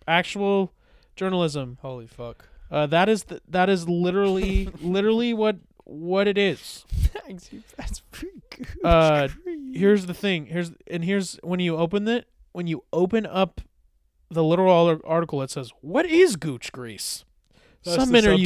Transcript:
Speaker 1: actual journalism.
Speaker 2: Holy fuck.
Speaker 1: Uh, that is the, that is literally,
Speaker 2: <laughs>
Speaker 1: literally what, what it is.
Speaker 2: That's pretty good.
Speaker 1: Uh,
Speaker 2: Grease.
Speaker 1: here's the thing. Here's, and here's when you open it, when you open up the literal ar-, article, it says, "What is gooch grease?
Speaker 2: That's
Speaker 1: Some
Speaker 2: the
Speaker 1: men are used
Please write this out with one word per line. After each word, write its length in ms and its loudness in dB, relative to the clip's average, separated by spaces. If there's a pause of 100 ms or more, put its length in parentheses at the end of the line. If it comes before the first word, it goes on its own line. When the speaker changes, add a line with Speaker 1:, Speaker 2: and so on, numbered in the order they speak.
Speaker 1:
actual 680 0 (420)
journalism. 680 -4
Speaker 2:
Holy 240 -14
fuck. 400 -16 (240)
Speaker 1:
Uh, 160 0
that 200 4
is 180 0
the, 140 -14 (100)
that 200 2
is 180 0
literally, 880 0
Speaker 2:
<laughs> 60 -16
Speaker 1:
literally 520 0
what, 240 0 (260)
what 440 -2
it 100 0
is. 480 -2 (920)
Speaker 2:
That's 220 -8 (120)
pretty 300 -16 (140)
good. 120 -14 (180)
Speaker 1:
Uh, 420 6 (160)
Speaker 2:
Grease. 340 -10
Speaker 1:
here's 280 4
the 80 -8
thing. 320 -4
Here's, 260 -6 (160)
and 160 -6
here's 400 -2
when 160 -4
you 180 0
open 300 -2
it, 200 -2 (260)
when 140 -8
you 160 -6 (100)
open 320 2
up 360 -2 (720)
the 120 0
literal 280 4 (160)
ar-, 180 0
article, 380 -2
it 80 -10
says, 200 -10 (100)
"What 260 -2
is 300 4
gooch 340 -8
grease? 540 -12 (580)
Speaker 2:
That's 140 -2
Speaker 1:
Some 120 2
Speaker 2:
the 40 2
Speaker 1:
men 140 8
are 60 6
used 120 4